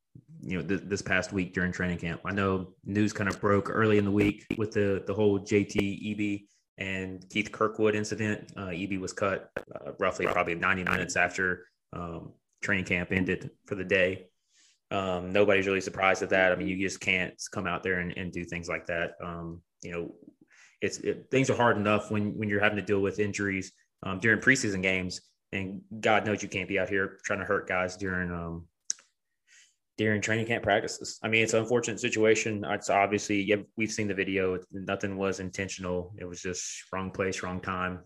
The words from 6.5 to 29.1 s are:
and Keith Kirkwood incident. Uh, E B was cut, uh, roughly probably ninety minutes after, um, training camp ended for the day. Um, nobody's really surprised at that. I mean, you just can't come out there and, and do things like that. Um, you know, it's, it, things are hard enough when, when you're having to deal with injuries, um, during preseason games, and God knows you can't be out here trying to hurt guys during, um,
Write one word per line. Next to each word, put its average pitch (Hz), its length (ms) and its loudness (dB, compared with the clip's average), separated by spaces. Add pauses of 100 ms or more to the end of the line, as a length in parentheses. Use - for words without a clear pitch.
and 95 520 -6
Keith 107 220 -4
Kirkwood 107 440 2
incident. 107 640 -2
Uh, 95 140 -8
E 87 160 -4
B 95 100 -2
was 92 160 -6
cut, 95 360 -2 (260)
uh, - 240 -10
roughly 92 260 0
probably 87 300 0
ninety 92 280 0
minutes 90 320 -2
after, 90 520 0 (260)
um, 85 400 -8 (280)
training 95 240 0
camp 90 260 0
ended 92 400 0 (140)
for 104 100 -6
the 95 80 -6
day. 95 440 2 (640)
Um, 92 420 -2
nobody's 98 360 6
really 95 140 2
surprised 95 420 2
at 90 60 -4
that. 92 220 6
I 90 40 4
mean, 90 120 -2
you 90 100 -2
just 95 220 -2
can't 92 340 0 (180)
come 92 160 -4
out 87 160 -4
there 92 160 0
and, 87 180 -4
and 90 140 -8
do 87 120 -6
things 85 260 -8
like 82 180 -6
that. 85 260 -2 (100)
Um, 85 380 -10 (200)
you 90 100 -12
know, 85 240 -8 (640)
it's, 98 180 -2
it, - 320 -4
things 131 180 4
are 113 60 4
hard 117 220 4
enough 104 340 2
when, 104 260 0
when 107 100 -2
you're 101 120 0
having 104 180 2
to 95 60 -4
deal 98 180 2
with 98 180 -2
injuries, 98 520 -2 (320)
um, 95 160 -4
during 107 200 4
preseason 104 420 4
games, 92 400 -2 (300)
and 95 300 -6 (180)
God 107 260 4
knows 104 180 0
you 95 60 -8
can't 92 180 -4
be 98 100 0
out 92 120 0
here 98 340 -2
trying 101 160 -2
to 90 60 -4
hurt 95 220 0
guys 92 300 -2
during, 92 340 -2
um, 85 340 -6 (1300)